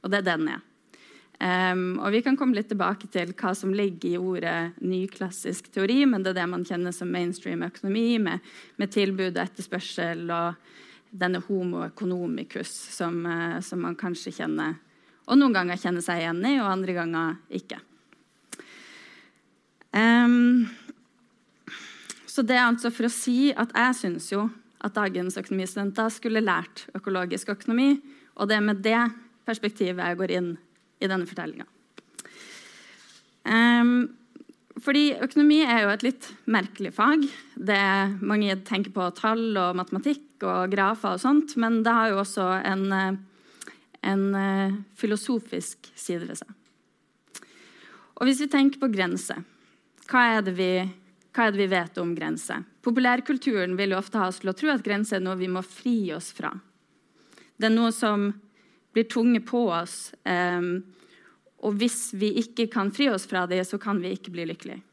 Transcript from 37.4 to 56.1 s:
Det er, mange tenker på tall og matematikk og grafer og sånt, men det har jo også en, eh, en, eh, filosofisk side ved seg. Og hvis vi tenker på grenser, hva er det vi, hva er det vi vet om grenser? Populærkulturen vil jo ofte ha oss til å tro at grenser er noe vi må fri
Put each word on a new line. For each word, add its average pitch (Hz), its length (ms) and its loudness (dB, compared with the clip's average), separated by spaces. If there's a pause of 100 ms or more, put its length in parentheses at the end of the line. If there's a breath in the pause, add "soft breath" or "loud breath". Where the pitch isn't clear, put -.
Det 202 220 0
er, 196 460 2
mange 202 320 2 (120)
tenker 196 280 -4
på 180 140 0 (100)
tall 226 400 0
og 180 200 0
matematikk 190 680 -4
og 185 260 0
grafer 196 440 0
og 185 60 -8
sånt, 294 380 2
men 226 240 2
det 233 100 4
har 226 180 4
jo 196 100 0
også 196 260 -2 (160)
en, 190 280 0
eh, 190 200 0 (960 loud breath)
en, 196 140 2 (100)
eh, 196 380 0 (260)
filosofisk 208 960 -4
side 175 320 -6
ved 160 120 -10
seg. - 120 -18 (1700 loud breath)
Og 254 100 2
hvis 269 140 4
vi 294 60 0
tenker 277 320 4
på 254 140 0
grenser, 180 500 0 (680 soft breath)
hva 233 300 4
er 214 40 0
det 190 120 -2
vi, 185 380 0 (420)
hva 226 120 2
er 214 40 4
det 196 80 -2
vi 196 80 2
vet 180 320 -2
om 175 160 -2
grenser? 160 500 -6 (180)
Populærkulturen 247 960 0
vil 196 140 0
jo 185 80 0
ofte 196 200 -4
ha 185 100 2
oss 190 120 -8
til 185 100 -2
å 190 60 -4
tro 302 140 0
at 247 120 0
grenser 208 340 -2
er 185 100 -2
noe 185 100 -4
vi 185 140 -4
må 185 120 -4
fri 208 500 -2